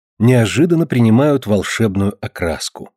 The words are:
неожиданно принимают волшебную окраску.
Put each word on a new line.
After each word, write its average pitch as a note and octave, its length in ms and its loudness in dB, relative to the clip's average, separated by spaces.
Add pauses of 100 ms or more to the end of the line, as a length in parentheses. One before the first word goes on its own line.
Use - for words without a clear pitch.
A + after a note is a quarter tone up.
(200)
неожиданно B2 680 2
принимают B2 600 2
волшебную G2+ 800 -2
окраску. - 720 -8